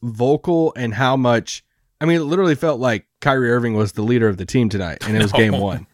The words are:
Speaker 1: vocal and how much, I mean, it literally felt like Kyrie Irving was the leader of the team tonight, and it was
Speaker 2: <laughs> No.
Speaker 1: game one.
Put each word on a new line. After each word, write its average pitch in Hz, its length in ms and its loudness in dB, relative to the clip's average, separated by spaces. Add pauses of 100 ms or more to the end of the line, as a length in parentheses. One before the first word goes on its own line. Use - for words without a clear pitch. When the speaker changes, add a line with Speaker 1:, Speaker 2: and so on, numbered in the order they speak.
Speaker 1:
vocal 147 720 0
and 120 180 -4
how 131 220 0
much, 120 480 -2 (360)
I 151 60 -6
mean, 170 140 4
it 156 40 -4
literally 170 320 2
felt 147 240 -2
like 120 260 -2 (140)
Kyrie 131 320 2
Irving 120 220 0
was 107 180 0
the 107 100 -6
leader 113 260 2
of 98 80 -2
the 92 80 -8
team 120 240 2
tonight, 92 380 -4
and 107 100 0
it 110 60 4
was 101 100 2
Speaker 2:
<laughs> - 20 -6
No. 131 40 4
Speaker 1:
game 107 200 4
one. 95 360 -4